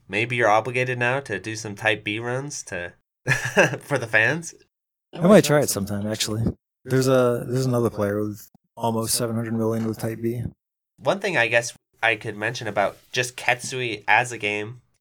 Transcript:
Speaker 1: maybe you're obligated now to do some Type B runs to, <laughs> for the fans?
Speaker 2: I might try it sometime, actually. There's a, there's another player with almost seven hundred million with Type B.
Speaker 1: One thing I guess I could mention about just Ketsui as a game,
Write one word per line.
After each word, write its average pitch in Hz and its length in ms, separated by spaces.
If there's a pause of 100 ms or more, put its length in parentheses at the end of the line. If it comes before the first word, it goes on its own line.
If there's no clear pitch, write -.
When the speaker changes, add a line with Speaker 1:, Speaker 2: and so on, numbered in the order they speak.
Speaker 1:
maybe 117 280
you're 117 140
obligated 123 480
now 123 220
to 110 200
do 110 160
some 107 200
Type 107 280
B 107 140
runs 127 460
to, 87 300 (340)
<laughs> 131 540
for - 180
the 113 80
fans? 120 480 (580)
Speaker 2:
I 170 140
might 196 160
try 147 160
it 123 100
sometime, 101 380
actually. 110 360 (420)
There's 131 220
a, 123 400
there's 131 200
another 120 240
player 104 280
with 107 300 (260)
almost 113 380
seven 117 220
hundred 113 180
million 113 320
with 110 140
Type 113 240
B. 117 180 (560)
Speaker 1:
One 156 220
thing 190 180
I 117 100
guess 120 300 (240)
I 113 140
could 104 200
mention 113 320
about 101 300 (140)
just - 260
Ketsui 123 720
as 117 240
a 113 80
game, 104 420 (200)